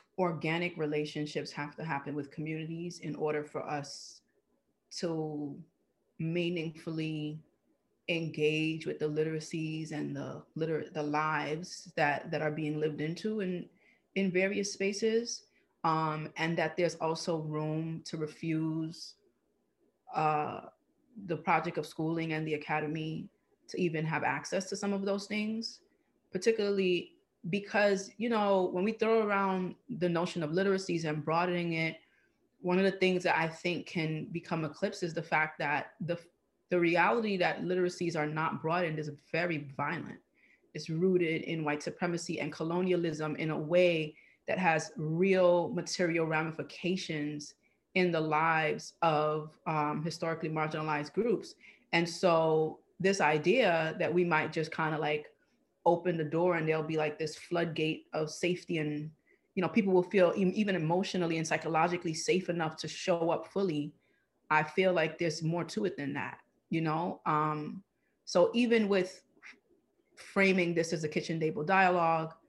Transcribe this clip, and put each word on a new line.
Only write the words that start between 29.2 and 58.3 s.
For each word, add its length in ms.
around 500
the 120
notion 340
of 80
literacies 540
and 180
broadening 500
it, 240
one 160
of 60
the 80
things 320
that 140
I 100
think 380
can 460
become 340
eclipsed 380
is 100
the 100
fact 360
that 420
the, 160
the 100
reality 580
that 240
literacies 560
are 80
not 360
broadened 380
is 120
very 460
violent. 400
It's 160
rooted 540
in 200
white 200
supremacy 560
and 120
colonialism 840
in 160
a 60
way 580
that 100
has 400
real 720
material 560
ramifications 1300
in 180
the 80
lives 800
of, 500
um, 360
historically 460
marginalized 640
groups. 420
And 140
so 720
this 220
idea 800
that 140
we 120
might 260
just 200
kinda, 260
like, 300
open 320
the 60
door 320
and 120
there'll 160
be, 140
like, 200
this 200
floodgate 720
of 180
safety 500